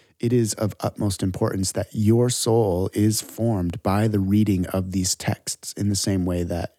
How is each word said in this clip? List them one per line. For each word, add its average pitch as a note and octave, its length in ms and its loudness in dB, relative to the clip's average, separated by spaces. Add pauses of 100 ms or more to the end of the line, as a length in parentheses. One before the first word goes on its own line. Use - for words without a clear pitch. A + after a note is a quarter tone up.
(200)
it A#2+ 120 0
is A#2 220 2
of G#2 260 -4
utmost G2 440 -4
importance F#2+ 500 -2
that G2 180 -6
your A2+ 380 4
soul G#2 640 2
is G#2+ 280 2
formed G2 640 -2
by G#2 240 2
the G#2+ 120 2
reading G2 480 2
of F#2 240 -4
these F#2 240 -2
texts - 580 -8
in G#2 160 -2
the G2+ 60 0
same F#2+ 300 0
way F2 180 -2
that E2+ 360 -6